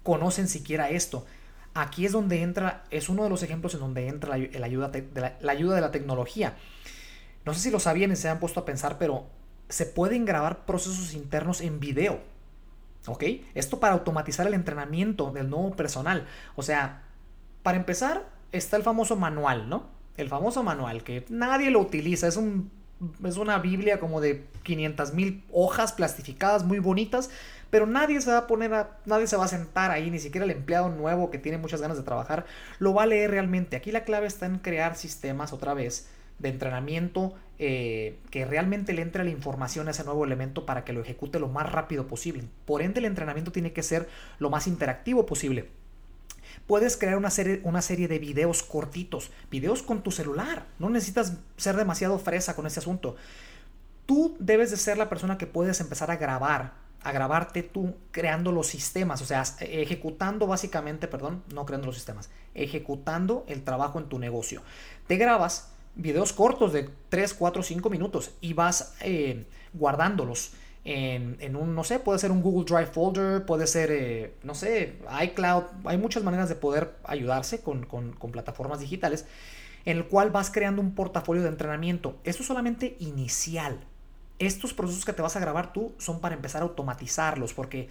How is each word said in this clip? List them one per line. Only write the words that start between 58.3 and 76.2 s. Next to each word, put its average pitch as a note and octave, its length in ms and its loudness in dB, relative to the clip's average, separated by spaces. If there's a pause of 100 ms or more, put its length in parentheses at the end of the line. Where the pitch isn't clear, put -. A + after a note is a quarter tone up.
los E3 140 2
sistemas, D3 560 -2
o - 20 -6
sea, C3+ 200 2 (160)
ejecutando E3+ 840 0
básicamente, E3 600 -2
perdón, D3+ 340 -6 (120)
no C#3+ 100 -6
creando C#3 220 -4
los B2 100 -4
sistemas, G#2+ 340 -10 (240)
ejecutando D#3+ 920 -2
el C3+ 140 -6
trabajo C#3+ 360 0
en D#3 100 -6
tu C3 100 -6
negocio. A#2+ 440 -4 (440)
Te F3 100 4
grabas G3+ 560 4 (220)
videos D#3+ 380 2
cortos A3+ 400 6
de C#3 180 0 (180)
tres, G3+ 240 2
cuatro, F3 300 2
cinco F3+ 280 -2
minutos F3+ 500 -2
y E3+ 120 -4
vas, E3+ 480 2
eh, C#3+ 460 0 (260)
guardándolos D3 800 2 (320)
en, B2+ 560 -2
en C#3 160 -6
un, D#3+ 180 -2
no D#3+ 100 -2
sé, A#3+ 140 0
puede G3+ 200 4
ser G3 120 2
un F#3 120 6
Google F3+ 220 4
Drive E3 280 4
folder, F#3+ 520 2
puede D#3+ 220 2
ser, D#3 240 4
eh, A#2+ 520 -2
no C#3+ 120 -8
sé, F#3+ 440 -2 (260)
iCloud. F3+ 400 4 (200)
Hay F3 140 0
muchas G#3+ 240 0